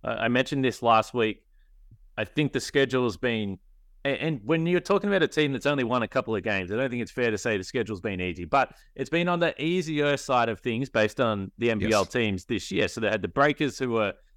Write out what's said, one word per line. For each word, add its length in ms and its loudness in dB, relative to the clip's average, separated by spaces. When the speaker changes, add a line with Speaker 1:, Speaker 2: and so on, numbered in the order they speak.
Speaker 1:
uh, 160 -4
I 80 0
mentioned 380 0
this 160 0
last 320 4
week. 300 -2
I 80 -2
think 260 -2
the 80 -2
schedule 440 2
has 140 0
been, 420 -4
a-, 160 -2
and 240 -2
when 200 2
you're 140 2
talking 300 0
about 140 4
a 40 2
team 240 0
that's 140 -4
only 180 2
won 200 2
a 40 -2
couple 280 -2
of 80 -2
games, 280 -2
I 60 -2
don't 120 -2
think 120 -4
it's 100 -8
fair 200 0
to 60 -2
say 200 0
the 60 -2
schedule's 380 -4
been 180 -4
easy, 260 -4
but 280 0
it's 140 -6
been 200 0
on 100 0
the 220 0
easier 560 0
side 300 0
of 140 -4
things 280 -2
based 300 2
on 380 0
the 140 2
N 80 0
B 120 0
L 100 4
Speaker 2:
Yes. 80 0
Speaker 1:
teams 360 0
this 260 -4
year. 160 0
So 120 -6
they 100 0
had 120 0
the 80 -4
Breakers, 480 0
who 140 -2
were 220 0